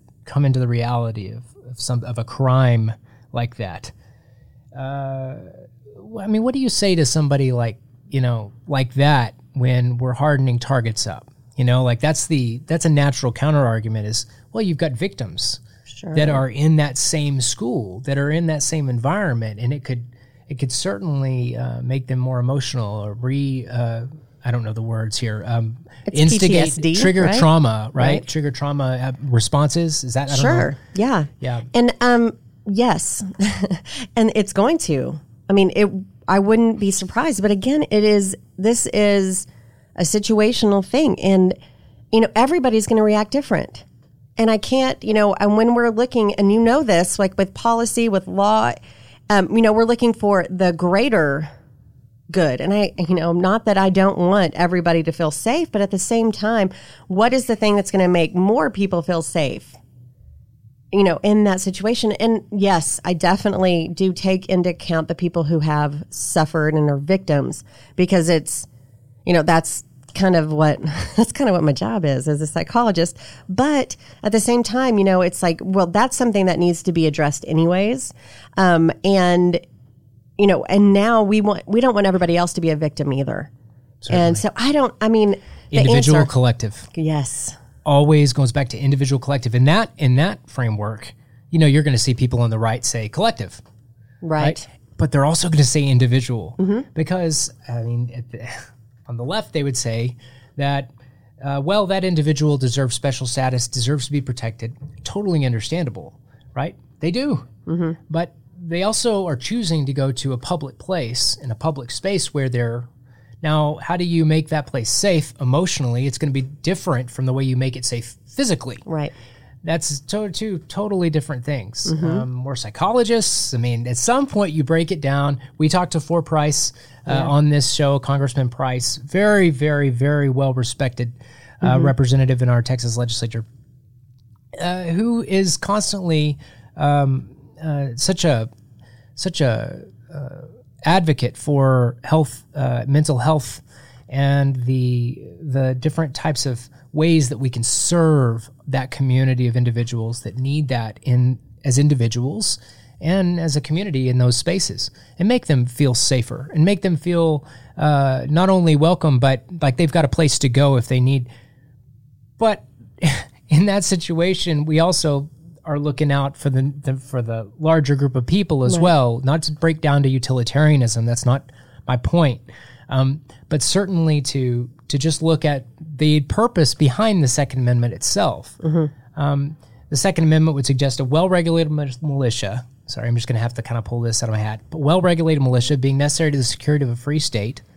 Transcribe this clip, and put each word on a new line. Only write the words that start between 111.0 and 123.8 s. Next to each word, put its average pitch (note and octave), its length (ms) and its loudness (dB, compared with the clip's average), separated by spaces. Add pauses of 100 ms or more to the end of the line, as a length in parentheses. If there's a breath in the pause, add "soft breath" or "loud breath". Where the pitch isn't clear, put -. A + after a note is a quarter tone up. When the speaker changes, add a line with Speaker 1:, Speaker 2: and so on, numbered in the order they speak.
Speaker 1:
in C3+ 140 -10
a A2 40 -4
public C#3 360 -6
space - 420 -4
where C3+ 160 -2
they're, A#2+ 400 -4 (540 soft breath)
now, D3+ 400 0
how F3 160 -4
do F3+ 80 -2
you E3 180 2
make D#3 240 2
that D3+ 180 -4
place A#2 220 -6
safe E3+ 500 0
emotionally? C3 680 0
It's C3+ 100 -4
gonna C#3+ 160 -2
be C3+ 80 -2
different C#3 680 -4
from C3 160 -6
the C3 80 0
way C3+ 100 -2
you B2+ 140 0
make C3 180 -2
it C3 80 -10
safe - 300 -8 (120)
physically. B3 600 -4
Speaker 2:
Right. D3+ 260 -6 (520 loud breath)
Speaker 1:
That's D#3 360 -4
to-, G#3 300 -6
two G3 300 -6
totally F#3+ 500 -4
different C#3+ 340 -4
things. B2 480 -6
Speaker 2:
Mm-hmm. D#3+ 140 -2
Speaker 1:
Um, B2+ 380 -4
we're C3+ 120 -6
psychologists. A3 960 -2
I B2+ 60 -2
mean, A#2+ 280 -2